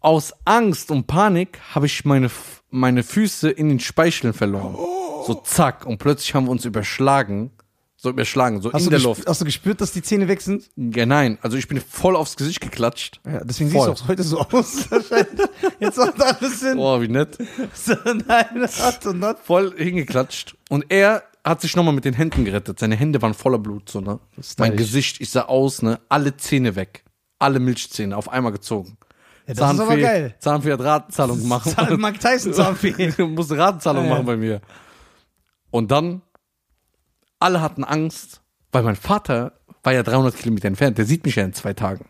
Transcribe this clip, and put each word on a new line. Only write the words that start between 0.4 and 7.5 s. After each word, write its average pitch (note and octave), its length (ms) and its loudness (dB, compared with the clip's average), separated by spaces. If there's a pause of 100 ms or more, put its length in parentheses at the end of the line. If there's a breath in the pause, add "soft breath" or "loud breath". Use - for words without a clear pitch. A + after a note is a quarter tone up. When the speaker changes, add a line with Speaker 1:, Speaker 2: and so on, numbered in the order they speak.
Speaker 1:
Angst G#3 460 2
und C#3 180 0
Panik F#3 500 2 (160)
habe C#3+ 120 2
ich - 180 -4
meine C3+ 220 4
F-, - 440 -10
meine B2+ 320 2
Füße F#3 480 0
in D3+ 180 0
den C3 120 2
Speicheln D#3+ 520 0
verloren. G2 460 -4
Speaker 2:
Oh. F4 480 -6
Speaker 1:
So - 80 -2
zack. - 500 0
Und A2+ 140 -6
plötzlich - 360 -2
haben C3 120 2
wir B2+ 60 -2
uns A#2+ 120 -4
überschlagen. A2+ 880 0 (460)